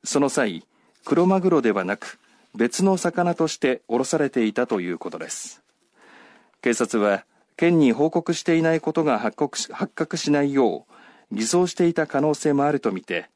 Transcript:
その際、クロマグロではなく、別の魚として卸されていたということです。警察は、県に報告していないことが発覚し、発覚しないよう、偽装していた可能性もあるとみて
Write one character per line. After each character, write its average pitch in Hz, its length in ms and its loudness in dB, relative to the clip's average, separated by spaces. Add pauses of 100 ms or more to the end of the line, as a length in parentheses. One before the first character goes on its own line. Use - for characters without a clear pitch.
そ - 160 0
の 139 100 2
際、 110 340 -2 (420)
ク 147 100 0
ロ 170 100 4
マ 190 140 4
グ 180 100 0
ロ 156 140 4
で 113 80 4
は 98 120 0
な 95 140 -4
く、 - 220 -16 (340)
別 120 320 0
の 190 120 4
魚 175 360 -2
と 160 140 0
し - 100 -6
て 131 300 -2
卸 123 200 -2
さ 160 120 -2
れ 139 100 0
て 120 160 0
い 107 80 -2
た 123 140 -2
と 101 140 -2
い 87 100 -6
う 82 80 -8
こ - 100 -10
と 76 80 -14
で 78 140 -10
す。 - 320 -14 (1000)
警 120 140 2
察 113 280 0
は、 101 220 0 (320)
県 170 220 4
に 131 140 6
報 147 180 0
告 170 240 -2
し - 80 -10
て 165 140 2
い 165 40 2
な 160 140 2
い 156 40 0
こ 160 140 -4
と 165 100 0
が 131 140 0
発 107 200 -4
覚 147 200 -4
し、 - 160 -8
発 - 220 -6
覚 160 220 -6
し - 120 -4
な 147 140 4
い 143 100 -2
よ 117 320 0 (460)
う、 104 40 -8
偽 110 120 -4
装 180 180 2
し 170 80 -6
て 175 140 2
い 170 80 0
た 160 100 0
可 139 160 -2
能 151 140 2
性 151 180 0
も 139 120 2
あ 147 60 2
る 143 80 0
と 110 120 -2
み 92 100 -6
て 85 340 -6